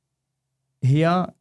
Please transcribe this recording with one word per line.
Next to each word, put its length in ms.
here, 460